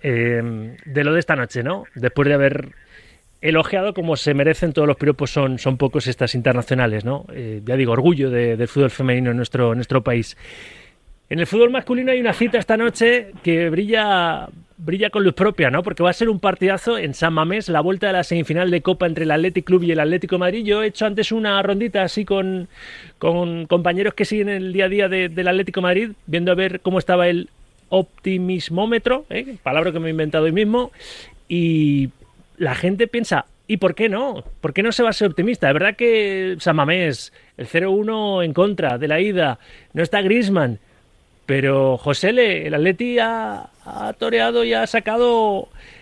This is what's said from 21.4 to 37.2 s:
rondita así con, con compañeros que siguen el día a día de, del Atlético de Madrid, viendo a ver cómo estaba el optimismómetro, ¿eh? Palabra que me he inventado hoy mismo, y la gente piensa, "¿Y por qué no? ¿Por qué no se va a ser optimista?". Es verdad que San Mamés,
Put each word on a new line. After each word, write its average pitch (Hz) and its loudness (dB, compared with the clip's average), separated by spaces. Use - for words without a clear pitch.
rondita 202 0
así 190 -2
con, 190 -2
con 170 -2
compañeros 175 0
que 208 0
siguen 208 -2
el 190 -4
día 190 2
a 190 0
día 196 2
de, 180 0
del 180 -4
Atlético 185 0
de - 0
Madrid, 190 0
viendo 170 0
a 175 2
ver 185 -2
cómo 185 0
estaba 180 2
el 175 0
optimismómetro, 190 -2
¿eh? 247 -10
Palabra 160 0
que 165 -4
me 165 -4
he 160 -4
inventado 156 0
hoy 160 2
mismo, 220 0
y 156 2
la 143 -2
gente 190 0
piensa, 226 -2
"¿Y 208 -2
por 175 2
qué 220 0
no? 196 -4
¿Por 156 -4
qué 190 -2
no 226 0
se 240 0
va 226 2
a 208 0
ser 208 2
optimista?". 180 0
Es 139 4
verdad 190 0
que 196 0
San 160 2
Mamés, 156 0